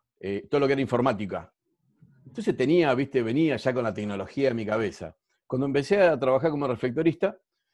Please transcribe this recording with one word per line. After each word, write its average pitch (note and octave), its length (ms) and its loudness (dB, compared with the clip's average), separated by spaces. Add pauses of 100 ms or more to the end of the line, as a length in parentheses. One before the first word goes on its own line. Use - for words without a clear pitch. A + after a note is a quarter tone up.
(180)
eh, G2 320 -6
todo C#3+ 100 2
lo C#3 60 2
que C3+ 60 2
era C#3 100 0
informática. G#2+ 720 -2 (760)
Entonces G#3 300 -4
tenía, D3+ 380 4
viste, C3 280 0
venía C3+ 340 0
ya B2+ 160 -2
con A#2+ 120 -2
la G#2+ 100 -2
tecnología G#2 540 -2
en A#2 80 0
mi A2 100 -4
cabeza. G#2+ 500 -4 (300)
Cuando C3 200 -2
empecé C#3+ 360 2
a D#3+ 160 4
trabajar C3 320 2
como C#3+ 160 -2
reflectorista, D#3 720 -2 (360)